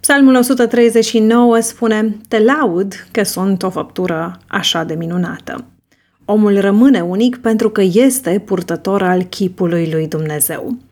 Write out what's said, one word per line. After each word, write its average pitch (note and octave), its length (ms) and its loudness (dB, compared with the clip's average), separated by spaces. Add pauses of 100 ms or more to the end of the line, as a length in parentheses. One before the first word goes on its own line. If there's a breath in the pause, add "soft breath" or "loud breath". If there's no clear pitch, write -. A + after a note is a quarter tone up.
Psalmul C4+ 360 4
o B3 60 4
sută B3 240 2
treizeci A#3 380 2
și A3+ 140 -2
nouă A#3 400 4
spune, A3 580 -2 (120)
„Te A3 140 0
laud G#3 680 0
că A3 120 -2
sunt F#3+ 400 -2
o C4 80 -4
făptură F3+ 760 -6
așa E3+ 380 -2
de E3 100 -6
minunată.” E3+ 720 -6 (600)
Omul G3+ 360 2
rămâne G#3 400 4
unic G3+ 360 0
pentru A3+ 340 0
că G#3 120 -2
este G3+ 640 2
purtător F#3 580 -4
al F3+ 200 0
chipului F3+ 680 -4
lui D#3+ 160 -4
Dumnezeu. D#3 680 -6 (160)